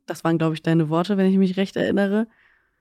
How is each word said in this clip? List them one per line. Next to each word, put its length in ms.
Das 180
waren, 140
glaub 160
ich, 80
deine 260
Worte, 300
wenn 120
ich 60
mich 220
recht 180
erinnere. 500